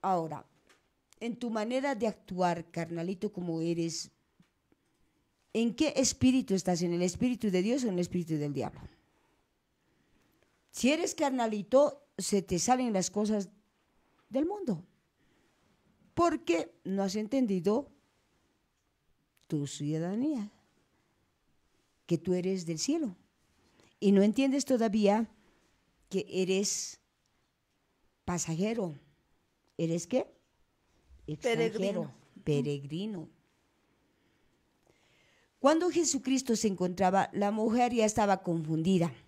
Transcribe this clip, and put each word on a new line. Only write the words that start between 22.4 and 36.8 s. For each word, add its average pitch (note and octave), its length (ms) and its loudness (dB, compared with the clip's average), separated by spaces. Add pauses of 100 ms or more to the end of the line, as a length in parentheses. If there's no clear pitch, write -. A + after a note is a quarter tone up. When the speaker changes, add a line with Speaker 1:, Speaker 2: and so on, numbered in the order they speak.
Speaker 1:
del D#3+ 120 -6
cielo, C#4 380 -2 (840)
y G3+ 120 6
no G3 100 8
entiendes C4 440 2
todavía G#3+ 640 2 (800)
que G3 180 -2
eres F#3+ 720 -2 (1300)
pasajero. F3+ 720 -2 (800)
¿Eres E3 280 -2
qué? C4 200 0 (1000)
Extranjero, A3+ 460 0
Speaker 2:
Peregrino. F#3 420 -4 (300)
Speaker 1:
peregrino. D3 840 -4 (2250)
Cuando D#4+ 320 6
Jesucristo C4 640 0
se - 120 0
encontraba, F#3 640 2